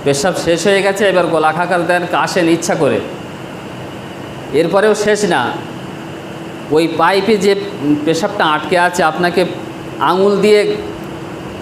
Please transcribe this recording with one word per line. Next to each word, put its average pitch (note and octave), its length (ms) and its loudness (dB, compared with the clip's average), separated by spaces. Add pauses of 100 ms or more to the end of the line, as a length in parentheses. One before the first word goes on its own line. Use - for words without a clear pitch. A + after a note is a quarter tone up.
পেশাব C#3+ 300 0 (120)
শেষ E3 220 2
হয়ে G3 140 4
গেছে, G3 280 0
এবার F3 180 2
গলা D#3 240 2
খাকার F3 360 0
দেন, F3 240 2
কাশেন D#3+ 380 0
ইচ্ছা E3+ 260 2
করে। C3 240 2 (1500)
এরপরেও F#3+ 420 4
শেষ G#3 300 2
না, D#3+ 160 2 (1300)
ওই D#3+ 160 4 (100)
পাইপে G3 400 4
যে G3 160 4 (520)
পেশাবটা F3 400 0
আটকে D#3 340 0
আছে, F3 240 2
আপনাকে F3 420 2 (540)
আঙুল F#3+ 420 2
দিয়ে G#3 180 6 (1040)